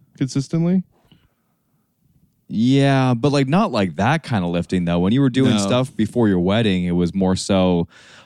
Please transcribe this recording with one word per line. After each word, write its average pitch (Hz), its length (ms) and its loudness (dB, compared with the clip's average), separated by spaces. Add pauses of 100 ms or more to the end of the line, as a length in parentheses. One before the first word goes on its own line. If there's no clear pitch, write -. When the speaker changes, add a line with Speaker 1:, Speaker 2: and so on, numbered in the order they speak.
(180)
Speaker 1:
consistently? 165 640 0 (1700)
Speaker 2:
Yeah, 131 680 2
but, 127 180 0
like, 139 160 0
not, 175 240 0
like, 95 240 -4
that 127 260 0
kind 101 220 -4
of 85 80 -4
lifting, 87 320 -2
though. 85 160 -2
When 95 120 0
you 131 80 2
were 139 100 2
doing 117 220 2
Speaker 1:
No. 107 60 0
Speaker 2:
stuff 123 380 -2
before 110 320 0
your 95 100 2
wedding, 92 460 0
it 87 80 -2
was 87 200 0
more 92 220 0
so 92 540 0 (380)